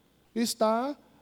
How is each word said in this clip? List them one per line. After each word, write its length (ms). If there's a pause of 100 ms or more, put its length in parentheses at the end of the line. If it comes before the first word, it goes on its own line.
(340)
está, 600 (260)